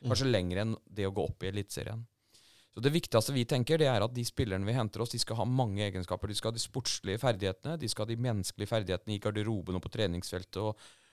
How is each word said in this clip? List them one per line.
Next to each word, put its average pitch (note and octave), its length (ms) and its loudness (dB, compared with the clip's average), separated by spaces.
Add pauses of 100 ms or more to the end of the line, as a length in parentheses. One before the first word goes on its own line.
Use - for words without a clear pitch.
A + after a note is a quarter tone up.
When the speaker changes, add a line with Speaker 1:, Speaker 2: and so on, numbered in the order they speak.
Speaker 1:
Mm. C3 100 -4
Speaker 2:
Kanskje C3 220 4
lengre F#2 320 2
enn A2+ 80 0 (180)
det G2+ 160 -2
å G2 80 -2
gå G2 140 0
opp - 180 -8
i F#2+ 60 -4
Eliteserien. G#2 480 -6 (760)
Så A2+ 60 -6
det C3+ 100 6
viktigste C#3 400 4
vi B2+ 160 4
tenker, C#3+ 300 4
det D#3 100 6
er A#2 160 4
at A#2+ 80 0
de B2 140 -2
spillerne G2 400 0
vi A2 80 0
henter A2 300 0
oss, A#2+ 100 -6
de A#2 80 0
skal A2+ 160 -4
ha G#2 80 2
mange A#2 400 2
egenskaper. F#2+ 420 -2
De G#2 80 -4
skal A2 140 -2
ha A2+ 80 -4
de - 60 -2
sportslige - 580 -2
ferdighetene, A2 580 0
de C#3 80 -4
skal G#2+ 160 -2
ha G#2 60 -4
de A2+ 160 -4
menneskelige G#2 460 -2
ferdighetene G#2 420 0
i G2+ 80 -4
garderoben G#2 560 -2
og F2 80 -8
på - 80 -10
treningsfeltet F#2 680 -2
og, G#2+ 140 -2 (380)